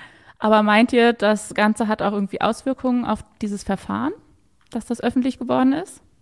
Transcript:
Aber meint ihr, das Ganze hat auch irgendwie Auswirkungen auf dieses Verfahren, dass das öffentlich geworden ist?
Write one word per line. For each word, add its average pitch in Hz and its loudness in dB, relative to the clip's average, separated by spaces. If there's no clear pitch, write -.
Aber 214 4
meint 214 4
ihr, 233 4
das 214 0
Ganze 214 0
hat 214 -2
auch 202 0
irgendwie 202 -4
Auswirkungen 247 -2
auf 214 -4
dieses 202 -6
Verfahren, 208 -4
dass 226 -8
das 240 -6
öffentlich 247 -2
geworden 254 2
ist? 320 -8